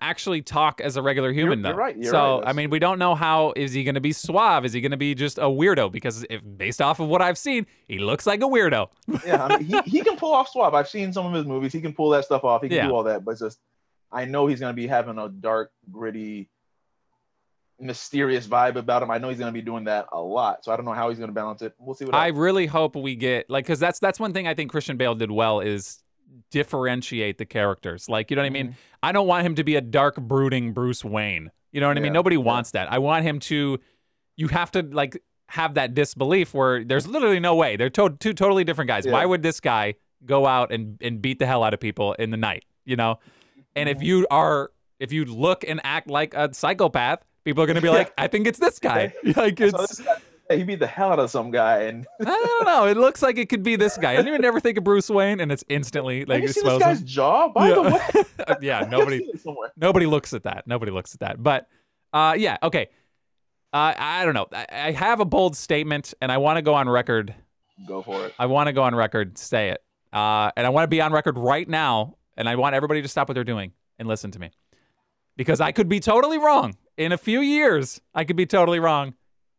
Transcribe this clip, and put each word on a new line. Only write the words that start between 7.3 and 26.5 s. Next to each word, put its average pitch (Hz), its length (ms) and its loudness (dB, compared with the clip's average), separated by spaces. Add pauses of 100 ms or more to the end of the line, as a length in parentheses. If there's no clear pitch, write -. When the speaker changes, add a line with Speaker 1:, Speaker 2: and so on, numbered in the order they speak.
Speaker 1:
seen, 254 280 -2 (220)
he 95 100 -8
looks 104 280 -2
like 208 140 2
a 262 60 0
weirdo. 170 420 2 (200)
<laughs> - 180 -4
Speaker 2:
Yeah, - 200 2
I 415 100 2
mean, 403 100 -2
he, 190 140 0 (100)
he 311 120 2
can 427 160 0
pull 311 160 0
off 269 160 2
suave. 190 240 2
I've 143 140 2
seen 196 260 -6
some 185 100 -4
of 175 80 -4
his 156 140 -2
movies. 135 260 -4
He 160 80 -6
can 156 140 -8
pull 151 160 2
that 143 160 2
stuff 135 180 0
off. 117 180 2
He 135 60 -4
can 175 80 0
Speaker 1:
Yeah. 113 120 2
Speaker 2:
do 127 60 0
all 113 100 0
that. 107 200 -4
But 110 80 -6
it's 113 80 -10
just, 110 180 -8 (540)
I 127 140 -6
know 143 200 0
he's 131 140 0
gonna 123 140 -6
be 120 120 -8
having 120 320 -2
a 107 120 -8
dark, 110 420 -4 (180)
gritty, 107 600 -10 (1300)
mysterious 127 640 -4
vibe 123 300 0
about 123 260 0
him. 117 80 -4
I 117 80 -2
know 127 120 -8
he's 123 80 -8
gonna 117 140 -8
be 113 100 -10
doing 113 220 -10
that 107 280 -4
a 85 80 -8
lot. 104 440 -4
So 113 80 -4
I 113 40 -2
don't 120 80 -6
know 117 80 -6
how 117 160 -4
he's 113 100 -6
gonna 110 140 -10
balance 107 300 -8
it. 110 160 -10
We'll 135 160 -12
see 139 100 -14
what 135 100 -4
Speaker 1:
I 160 120 2
Speaker 2:
happens. 151 120 -2
Speaker 1:
really 180 280 2
hope 151 300 -2
we 135 200 -8
get, 123 340 -2
like, 135 160 -4
'cause 160 140 -2
that's, 170 180 0
that's 196 220 0
one 214 120 -4
thing 180 140 -4
I 160 80 -2
think 139 160 -6
Christian 147 260 -6
Bale 120 180 0
did 110 160 -4
well 107 300 2
is 101 420 -6 (480)